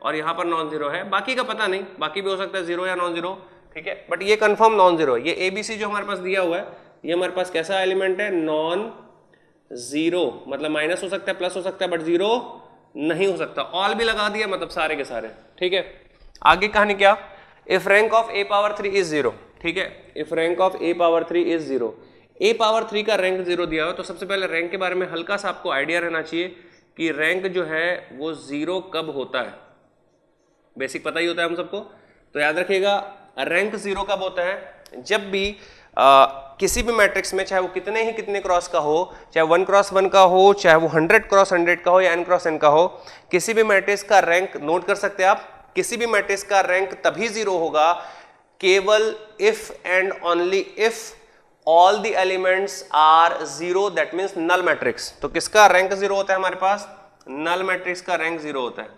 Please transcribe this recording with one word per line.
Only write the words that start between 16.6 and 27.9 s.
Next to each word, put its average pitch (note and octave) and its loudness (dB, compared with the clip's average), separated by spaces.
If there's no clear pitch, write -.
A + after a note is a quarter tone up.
कहानी G#3 2
क्या, G3 6
if F3+ 0
rank G#3 4
of A3+ 2
A G3+ -2
power G3+ 0
three G3+ -4
is F3+ 0
zero, C#3+ 0
ठीक E3+ -4
है, - -10
if D3+ -8
rank E3+ -2
of F#3 -2
A E3 0
power E3+ 4
three E3+ 0
is D#3+ -4
zero, C3 -2
A G#3+ 4
power A3 2
three G#3+ -2
का A3 0
रैंक F#3 0
ज़ीरो F3 -2
दिया D#3 -2
हो, F3 -4
तो F#3 -10
सबसे F#3 -12
पहले F#3+ -4
रैंक E3+ -4
के G3 -8
बारे F#3 -2
में F3+ -2
हल्का E3+ -6
सा G3 -6
आपको F3 -6
आइडिया D3 -2
रहना E3 -4
चाहिए E3+ -6
कि D#3+ -2
रैंक E3 -2
जो F3+ -4
है D#3+ -4